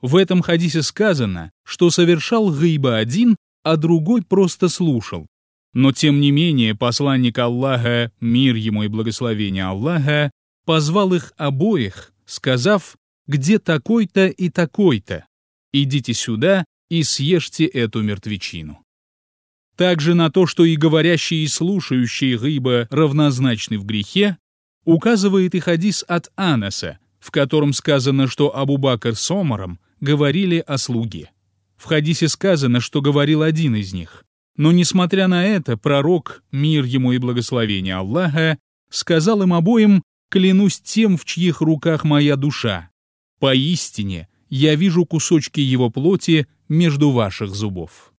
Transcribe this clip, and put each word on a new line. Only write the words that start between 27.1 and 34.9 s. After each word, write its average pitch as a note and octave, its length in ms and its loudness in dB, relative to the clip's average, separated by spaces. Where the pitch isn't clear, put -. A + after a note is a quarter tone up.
в - 100 -18
котором D3 400 0
сказано, C3+ 560 0
что C#3+ 260 -2
Абу C#3 220 -2
Бакр B2+ 400 0
с - 160 -4
Омаром A2 480 -4
говорили D3+ 680 0
о C#3 100 -4
слуге. A2+ 540 -6
В - 80 -20
хадисе D#3 420 0
сказано, C3+ 540 0
что - 180 -4
говорил C#3+ 420 2
один D#3 360 0
из G2 160 -6
них. F2 320 -12
Но, D3+ 160 4
несмотря F3+ 560 2